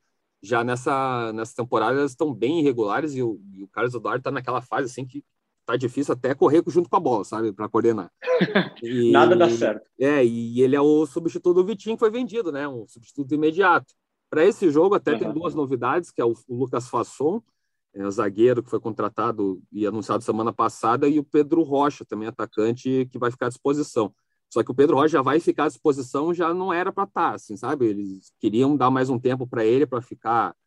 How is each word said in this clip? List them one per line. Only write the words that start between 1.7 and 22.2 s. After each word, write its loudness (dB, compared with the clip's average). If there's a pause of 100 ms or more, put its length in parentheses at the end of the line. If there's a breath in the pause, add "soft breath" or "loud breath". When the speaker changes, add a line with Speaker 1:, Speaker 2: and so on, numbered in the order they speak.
Speaker 1:
eles 0
estão -2
bem 0
irregulares 0
e -2
o, -4 (120)
e -16
o -14
Carlos -4
Eduardo -4
tá -6
naquela -4
fase -4
assim -10
que -14 (420)
tá -2
difícil -2
até -2
correr 4
junto 0
com 0
a 2
bola, 0
sabe, -4
pra -8
coordenar. 0 (100)
Speaker 2:
<laughs> 0
Speaker 1:
E 0
Speaker 2:
Nada 6
dá 4
certo. -2 (140)
Speaker 1:
É, 2
e -2
ele 4
é 2
o 4
substituto -2
do 4
Vitinho -6
que -10
foi 2
vendido, -4
né, -6
um -12
substituto -10
imediato. 2 (360)
Pra 2
esse 4
jogo 4
até 0
tem -2
Speaker 2:
Aham. -4
Speaker 1:
duas -4
novidades, -2
que -6
é 2
o, 2 (140)
o -8
Lucas -4
Fasson, -4 (520)
é, -6
zagueiro 2
que -20
foi -2
contratado -4 (100)
e -2
anunciado -4
semana -2
passada, 0
e 2
o 0
Pedro 2
Rocha, -2
também -8